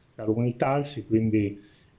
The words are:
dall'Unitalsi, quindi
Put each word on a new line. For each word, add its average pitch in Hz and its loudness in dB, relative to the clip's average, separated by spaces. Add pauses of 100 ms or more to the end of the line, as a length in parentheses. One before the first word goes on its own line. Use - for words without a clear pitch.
(140)
dall'Unitalsi, 120 -2
quindi 110 2 (380)